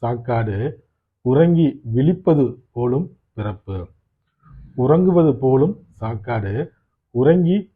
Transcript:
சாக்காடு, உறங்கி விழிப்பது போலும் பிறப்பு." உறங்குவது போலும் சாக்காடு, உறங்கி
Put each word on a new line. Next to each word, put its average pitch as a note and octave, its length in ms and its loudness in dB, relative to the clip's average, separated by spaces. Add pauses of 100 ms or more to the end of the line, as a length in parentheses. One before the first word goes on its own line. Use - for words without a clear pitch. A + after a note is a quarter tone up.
சாக்காடு, A#2 720 -4 (460)
உறங்கி D#3+ 640 2
விழிப்பது C#3 880 0
போலும் B2 440 -4 (160)
பிறப்பு." F#2+ 560 -10 (840)
உறங்குவது D#3+ 640 2
போலும் C3 500 0 (140)
சாக்காடு, A2+ 680 -6 (420)
உறங்கி E3+ 640 0